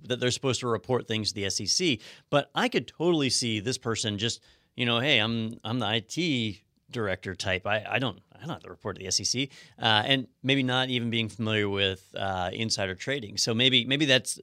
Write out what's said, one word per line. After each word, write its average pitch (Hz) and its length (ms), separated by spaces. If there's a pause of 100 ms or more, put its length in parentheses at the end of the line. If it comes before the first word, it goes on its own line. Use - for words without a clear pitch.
that 117 180
they're 123 100
supposed 123 300
to 127 60
report 117 420
things 110 220
to - 60
the 98 100
S 92 120
E 107 60
C. 139 360 (280)
But 143 260
I 220 140
could 185 180
totally 156 440
see 113 300
this 123 180
person 107 400
just, 110 240 (320)
you 123 100
know, 117 160
"Hey, 135 200
I'm, 113 440
I'm 117 140
the 113 80
I 113 140
T 120 600 (300)
director 98 440
type. 92 320
I, 104 220
I 110 100
don't, 113 220 (140)
I 98 60
don't 143 100
have 104 140
to 92 40
report 92 280
to - 40
the 95 60
S 92 140
E 101 40
C," 131 260 (300)
uh, 107 240
and 131 220 (160)
maybe 135 200
not 127 280
even 120 180
being 113 220
familiar 107 360
with, 98 380 (100)
uh, 95 380
insider 101 420
trading. 104 440
So 120 160
maybe, 123 320
maybe 139 180
that's 131 380